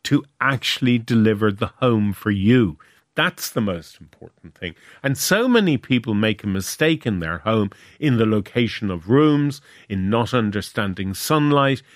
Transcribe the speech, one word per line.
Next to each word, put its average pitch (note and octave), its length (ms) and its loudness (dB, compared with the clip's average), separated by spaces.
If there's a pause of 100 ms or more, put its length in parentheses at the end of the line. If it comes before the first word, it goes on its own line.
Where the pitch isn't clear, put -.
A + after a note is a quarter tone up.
to C#3+ 200 0 (180)
actually B2+ 560 0
deliver A2 540 2
the G2+ 160 -4 (100)
home G#2+ 360 0
for - 180 -6
you. G2+ 460 2 (380)
That's F3 340 -4
the - 120 -4
most F2+ 380 -6
important - 560 -20
thing. F2 200 -12 (260)
And C#3 160 -2
so A3+ 300 0
many G3+ 300 4
people A#2+ 360 0
make G#2+ 300 0
a - 40 -6
mistake D3+ 600 -2
in G2 120 -2
their E2 200 -6
home G#2+ 320 0 (280)
in C3+ 180 0
the A2+ 100 2
location G#2+ 640 -2
of F2 180 -8
rooms, C#3+ 500 2 (300)
in G2 200 -2
not A2+ 240 0
understanding G2+ 840 -4
sunlight, C#3+ 680 0 (140)